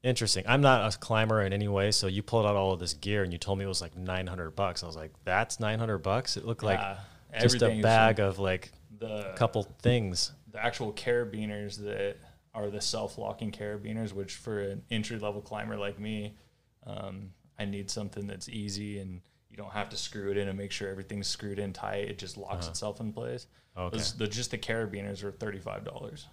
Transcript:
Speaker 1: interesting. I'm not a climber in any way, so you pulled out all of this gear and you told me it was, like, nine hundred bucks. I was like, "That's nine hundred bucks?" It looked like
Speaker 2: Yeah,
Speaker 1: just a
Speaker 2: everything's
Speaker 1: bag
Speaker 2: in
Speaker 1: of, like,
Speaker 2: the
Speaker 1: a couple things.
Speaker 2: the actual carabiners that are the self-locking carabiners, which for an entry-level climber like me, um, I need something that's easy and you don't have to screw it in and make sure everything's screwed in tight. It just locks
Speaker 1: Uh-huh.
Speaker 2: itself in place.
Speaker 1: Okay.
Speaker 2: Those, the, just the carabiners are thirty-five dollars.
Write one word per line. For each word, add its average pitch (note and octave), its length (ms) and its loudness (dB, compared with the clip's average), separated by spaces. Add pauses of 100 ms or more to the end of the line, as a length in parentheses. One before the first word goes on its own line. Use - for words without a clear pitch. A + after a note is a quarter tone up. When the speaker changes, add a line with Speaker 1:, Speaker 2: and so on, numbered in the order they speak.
Speaker 1:
interesting. A2+ 440 2
I'm C3 140 8
not A#2+ 320 8
a - 40 -6
climber A2 440 4
in F#2+ 120 2
any G2+ 140 2
way, G2+ 240 4
so G#2 160 4
you G2 160 0
pulled A2+ 220 4
out G#2 100 6
all G2 180 4
of E2+ 60 -2
this F2 140 -4
gear G2+ 300 0
and F2+ 80 0
you E2+ 60 -4
told G2 220 -2
me G2 60 -4
it - 20 -4
was, F#2 140 -2
like, E2 140 -10
nine F#2 320 -4
hundred F2 240 -6
bucks. F#2 320 -2
I E2+ 40 -8
was D#2+ 80 -10
like, D#2 160 -10 (120)
"That's G2 360 2
nine A2 200 0
hundred A2 200 0
bucks?" G2+ 380 0
It - 80 -8
looked A2+ 180 -4
like G2+ 160 4
Speaker 2:
Yeah, G2 200 -4 (420)
Speaker 1:
just A#2 200 8
a A#2 40 8
Speaker 2:
everything's A2 180 4
Speaker 1:
bag A2+ 360 8
Speaker 2:
in G#2 60 6
Speaker 1:
of, F#2+ 140 0
like, F#2 320 0 (280)
Speaker 2:
the G#2+ 340 -6
Speaker 1:
a F#2+ 40 -10
couple A2+ 260 4 (180)
things. A2 500 4 (180)
Speaker 2:
the G#2+ 140 -6
actual A#2 300 0
carabiners G#2+ 920 -2
that G2+ 340 -2 (360)
are G#2 180 -4
the G#2 100 -6
self-locking G#2+ 680 -4
carabiners, G#2 600 -6
which G2 220 -6
for G#2+ 260 -4
an G2 280 -4
entry-level G#2+ 520 -2
climber G#2+ 360 -6
like G2+ 220 -4
me, G#2+ 360 -6 (500)
um, G2 480 -10 (260)
I G#2 60 -2
need G2+ 260 -4
something G#2 360 -6
that's F#2+ 220 -10
easy G#2 500 -6
and F#2 220 -10 (280)
you - 80 -20
don't G2+ 160 -14
have G#2 160 -4
to G2+ 80 -8
screw G2+ 340 -4
it G2 60 2
in G2+ 100 2
and F#2+ 100 -2
make G2+ 140 -6
sure G2+ 180 -4
everything's G2 380 -6
screwed G2+ 320 -4
in G2 140 -4
tight. G2+ 360 -4
It F#2 80 -8
just F#2 200 -10
locks F#2 280 -6
Speaker 1:
Uh-huh. E2 60 -6
Speaker 2:
itself G2+ 280 -4
in A2 140 -4
place. A#2+ 320 -6 (300)
Speaker 1:
Okay. F2+ 220 -2
Speaker 2:
Those, - 200 0
the, G#2+ 100 0
just A2 240 -2
the A#2+ 60 -4
carabiners G2+ 680 -4
are G2+ 80 -4
thirty-five G2+ 520 -6
dollars. - 500 -10